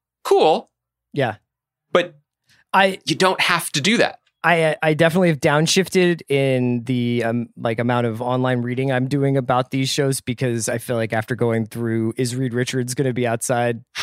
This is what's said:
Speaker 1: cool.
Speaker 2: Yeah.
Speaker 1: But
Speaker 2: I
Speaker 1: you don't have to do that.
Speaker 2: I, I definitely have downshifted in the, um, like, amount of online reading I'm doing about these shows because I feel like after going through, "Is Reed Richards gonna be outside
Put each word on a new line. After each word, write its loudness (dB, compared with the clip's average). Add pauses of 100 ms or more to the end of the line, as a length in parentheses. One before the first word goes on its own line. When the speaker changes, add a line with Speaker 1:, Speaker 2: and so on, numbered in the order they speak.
(220)
Speaker 1:
cool. 2 (420)
Speaker 2:
Yeah. -2 (560)
Speaker 1:
But 0 (580)
Speaker 2:
I 4
Speaker 1:
you -2
don't 2
have 0
to 0
do 2
that. 0 (260)
Speaker 2:
I, 2
I 2
definitely 4
have 0
downshifted 2
in 0
the, 0
um, -2
like, -4
amount 0
of -4
online 0
reading -4
I'm 0
doing 0
about 0
these -2
shows -2
because -4
I -4
feel -4
like -2
after -4
going 0
through, -4
"Is -2
Reed -4
Richards -2
gonna 0
be -2
outside -2 (200)